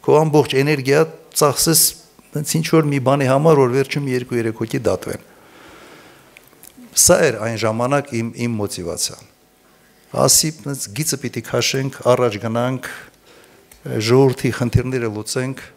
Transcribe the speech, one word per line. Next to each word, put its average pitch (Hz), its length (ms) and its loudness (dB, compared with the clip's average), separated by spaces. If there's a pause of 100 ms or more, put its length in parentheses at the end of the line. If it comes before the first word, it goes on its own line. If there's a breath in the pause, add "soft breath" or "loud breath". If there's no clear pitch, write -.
քո 139 140 4
ամբողջ 151 340 2
էներգիա 139 460 2 (340)
ծախսես, 151 460 2 (480)
սենց 147 260 -6
ինչ 160 160 0
որ 160 160 4
մի 143 160 0
բանի 135 240 2
համար, 143 320 4
որ 127 160 4
վերջում 139 320 -2
երկու-երեք 123 560 -4
հոգի 120 240 -4
դատվեն։ - 380 -4 (1700 loud breath)
Սա - 220 4 (100)
էր 113 160 0
այն 113 160 -4
ժամանակ 120 560 -2
իմ, 117 140 -2 (100)
իմ 120 160 -2
մոտիվացիան։ 95 720 -6 (840 soft breath)
Ասի, 139 380 2 (100)
սենց 139 340 -10
գիծը 147 240 -4
պիտի 120 300 -8
քաշենք, 135 580 -4
առաջ 123 320 2
գնանք, 120 480 -4 (1120 soft breath)
ժողովրդի 123 600 2
խնդիրները 120 500 -2
լուծենք։ 127 540 -6 (120)